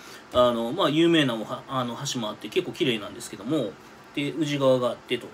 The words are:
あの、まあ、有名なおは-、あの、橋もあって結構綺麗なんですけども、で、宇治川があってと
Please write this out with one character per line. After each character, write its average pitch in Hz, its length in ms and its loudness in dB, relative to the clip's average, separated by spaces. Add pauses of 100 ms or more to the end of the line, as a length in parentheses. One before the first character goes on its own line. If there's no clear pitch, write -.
(320)
あ 123 200 6
の、 117 180 -2
ま 175 140 0
あ、 156 40 4
有 160 200 4
名 160 160 6
な 123 100 0
お 107 100 -4
は-、 - 240 -10
あ 131 160 -2
の、 117 120 -6 (160)
橋 127 80 -4
も 110 80 -4
あ 110 60 -6
っ - 20 -16
て - 120 -12
結 180 160 0
構 - 80 -8
綺 - 120 -2
麗 113 160 0
な 95 80 -10
ん 90 60 -14
で - 60 -14
す - 120 -14
け 110 40 -12
ど 101 80 -14
も、 127 280 -2 (420)
で、 143 160 -4
宇 147 160 -2
治 143 120 -2
川 131 200 6
が 123 120 0
あ - 20 -2
っ - 40 -8
て - 220 -4
と 101 160 -14